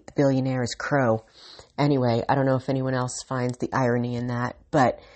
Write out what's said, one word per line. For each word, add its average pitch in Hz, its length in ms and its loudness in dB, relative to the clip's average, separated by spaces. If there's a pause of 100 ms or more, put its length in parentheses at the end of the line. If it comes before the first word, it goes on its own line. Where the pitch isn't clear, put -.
the - 100 -20
billionaire, 131 480 2
is 113 120 -4
Crow. 120 500 0 (540)
Anyway, 127 500 2
I 131 60 2
don't 135 100 2
know 131 120 2
if 123 120 -4
anyone 131 240 -2
else 127 340 -4
finds 123 300 -4
the - 160 -6
irony 123 420 0
in 120 120 -4
that, 120 300 -4 (140)
but 131 300 2 (160)